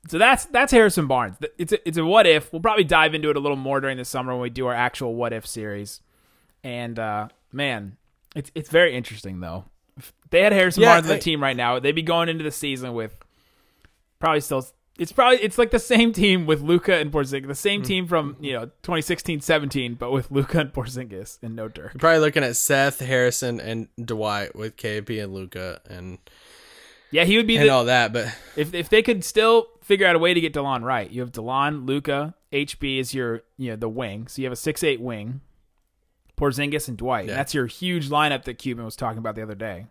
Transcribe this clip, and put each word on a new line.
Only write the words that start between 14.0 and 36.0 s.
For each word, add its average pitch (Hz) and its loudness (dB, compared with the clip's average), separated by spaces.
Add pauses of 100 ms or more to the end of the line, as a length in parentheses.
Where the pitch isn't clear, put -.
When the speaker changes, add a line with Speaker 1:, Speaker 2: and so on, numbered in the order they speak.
Speaker 1:
probably 156 2
still, 135 -4 (320)
it's 170 -6
probably, 254 6
it's 202 -2
like 233 2
the 247 2
same 233 4
team 185 2
with 151 2
Luka 175 4
and 151 -2
Porzingis, 139 -4
the 143 -8
same 202 -2
Speaker 2:
Mm. - -6
Speaker 1:
team 185 -2
from, 151 -2
you 143 -6
know, 117 -6 (120)
twenty 165 -2
sixteen 160 -4
seventeen, 139 -2
but 123 -6
with 135 -2
Luka 139 0
and 135 -6
Porzingis 117 -10
and 113 -10
no 110 -10
Dirk. 82 -16
Speaker 2:
You're 135 -14
probably 165 6
looking 151 2
at 117 -2
Seth, 139 2
Harrison, 123 0
and 113 -8 (160)
Dwight 107 -4
with 107 -10
K 107 -6
P 107 -6
and 101 -8
Luka 92 -10
and 90 -14 (920)
Speaker 1:
Yeah, 165 4
he 202 4
would 226 2
be 226 4
Speaker 2:
and 147 6
Speaker 1:
the 143 8
Speaker 2:
all 127 4
that, 120 4
but 113 -4 (220)
Speaker 1:
if, 151 -2
if 175 -6
they 220 6
could 214 0
still 226 4 (160)
figure 196 4
out 175 6
a 165 6
way 175 4
to 175 4
get 160 -2
DeLon 139 -2
right, 120 -2
you 123 -8
have 120 -8
DeLon, 135 -4
Luka, 143 -2 (180)
H 143 -4
B 135 -4
is 123 -6
your, 120 -4 (160)
you 127 -8
know, 110 -8
the 113 -6
wing, 113 -8
so - -10
you 131 -4
have 127 -6
a - -8
six - -4
eight 135 0
wing, 120 -10 (960)